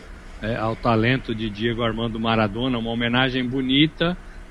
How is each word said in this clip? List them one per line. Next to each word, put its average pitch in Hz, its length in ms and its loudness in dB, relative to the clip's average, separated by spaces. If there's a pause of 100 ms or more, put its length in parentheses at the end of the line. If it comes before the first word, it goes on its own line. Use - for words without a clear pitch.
(420)
é, 107 140 -2
ao 110 200 -2
talento 120 580 2
de 110 140 -4
Diego 110 340 -2
Armando 113 380 -2
Maradona, 113 560 2
uma 113 140 -2
homenagem 123 580 2
bonita 139 680 2 (360)